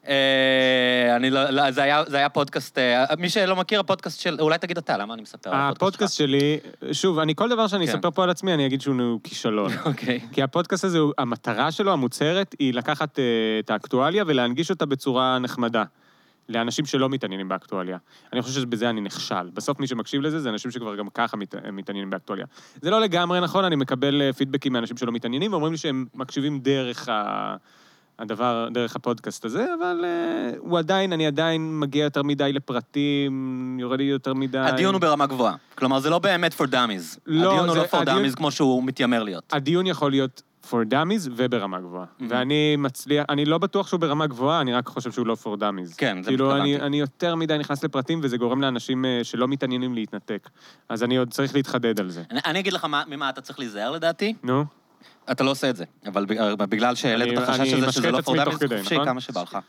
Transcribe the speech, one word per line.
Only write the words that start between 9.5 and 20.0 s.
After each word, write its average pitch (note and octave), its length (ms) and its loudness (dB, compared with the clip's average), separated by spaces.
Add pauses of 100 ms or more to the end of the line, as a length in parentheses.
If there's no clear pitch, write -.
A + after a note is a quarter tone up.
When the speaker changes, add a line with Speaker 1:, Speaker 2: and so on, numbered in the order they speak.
Speaker 1:
<laughs> - 40 -10
אוקיי. B2+ 360 -2 (120)
Speaker 2:
כי C#3 100 0
הפודקאסט E3+ 420 -2
הזה, F3 140 2
הוא, D3 200 4
המטרה B2 540 -2
שלו, G3 200 2
המוצהרת, D#3 680 0
היא C3 160 2
לקחת, C#3+ 440 -2
אה, C3+ 60 2 (340)
את G#2+ 120 -4
האקטואליה C#3 560 2
ולהנגיש C3 440 2
אותה E3 160 0
בצורה B2+ 520 2
נחמדה. A#2 460 0 (640)
לאנשים A#2 380 -2
שלא C3+ 220 0
מתעניינים G2 400 -4
באקטואליה. F#2 500 -6 (340)
אני B2 100 -2
חושב C3 180 -4
שבזה A#2+ 300 -2
אני A2 100 -2
נכשל. G2 540 -6
בסוף - 260 -4
מי C#3 60 -2
שמקשיב B2+ 360 -4